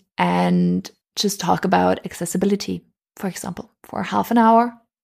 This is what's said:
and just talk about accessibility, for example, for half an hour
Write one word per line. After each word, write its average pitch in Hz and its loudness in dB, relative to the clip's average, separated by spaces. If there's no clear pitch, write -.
and 180 0
just 202 -2
talk 180 0
about 185 2
accessibility, 190 -4
for - -8
example, - -10
for - -8
half 196 -2
an 233 4
hour 233 4